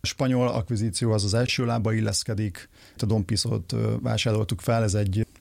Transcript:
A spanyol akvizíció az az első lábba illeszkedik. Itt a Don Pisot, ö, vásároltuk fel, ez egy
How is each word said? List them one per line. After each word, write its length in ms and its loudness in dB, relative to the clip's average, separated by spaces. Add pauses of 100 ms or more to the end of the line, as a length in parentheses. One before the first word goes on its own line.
A 40 -6
spanyol 420 2
akvizíció 640 0
az 120 2
az 100 0
első 320 0
lábba 280 0
illeszkedik. 760 -2 (240)
Itt 80 -10
a 40 0
Don 200 2
Pisot, 460 -2
ö, 300 0
vásároltuk 600 0
fel, 220 2
ez 100 0
egy 340 0 (140)